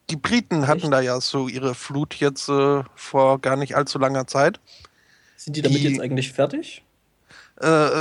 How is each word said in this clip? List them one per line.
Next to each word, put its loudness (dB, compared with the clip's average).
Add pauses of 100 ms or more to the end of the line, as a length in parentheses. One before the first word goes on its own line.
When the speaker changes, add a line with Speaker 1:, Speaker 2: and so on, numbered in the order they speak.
(100)
Speaker 1:
die -4
Briten 0
hatten 2
Speaker 2:
Echt? 2
Speaker 1:
da 4
ja -2
so -4
ihre -4
Flut -6
jetzt, -2
äh, 2 (140)
vor 2
gar 0
nicht -4
allzu -2
langer 0
Zeit. 2 (800)
Speaker 2:
Sind -12
die -6
damit 4
Speaker 1:
Die 2
Speaker 2:
jetzt -2
eigentlich -4
fertig? -4 (800)
Speaker 1:
Äh, -2 (340)